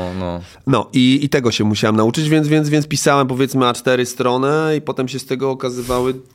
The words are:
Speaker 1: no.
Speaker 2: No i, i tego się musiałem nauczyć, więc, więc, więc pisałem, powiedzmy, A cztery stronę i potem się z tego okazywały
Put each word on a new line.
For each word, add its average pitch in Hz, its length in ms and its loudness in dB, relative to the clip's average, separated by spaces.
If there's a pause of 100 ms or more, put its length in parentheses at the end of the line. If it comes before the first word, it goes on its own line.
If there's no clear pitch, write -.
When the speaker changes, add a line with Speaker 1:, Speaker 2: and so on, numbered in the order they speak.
(200)
Speaker 1:
no. 87 220 -6 (260)
Speaker 2:
No 127 260 0
i, 131 320 4
i 139 40 -2
tego 127 220 0
się 110 120 0
musiałem 107 320 2
nauczyć, 117 340 0
więc, 156 180 2
więc, 151 220 2
więc 151 180 2
pisałem, 143 400 2
powiedzmy, 131 400 0
A 120 60 2
cztery 127 320 0
stronę 135 720 0
i 143 40 -6
potem 135 260 -4
się 127 120 -8
z - 60 -14
tego 135 260 -2
okazywały 127 600 -2 (220)